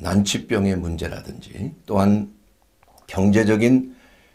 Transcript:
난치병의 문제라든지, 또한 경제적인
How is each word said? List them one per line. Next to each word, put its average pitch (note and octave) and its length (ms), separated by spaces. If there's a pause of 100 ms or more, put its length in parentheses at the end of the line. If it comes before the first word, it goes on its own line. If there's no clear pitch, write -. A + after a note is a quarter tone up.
난치병의 G2 760
문제라든지, E2+ 1000 (120)
또한 G#2 460 (760)
경제적인 G#2+ 880 (400)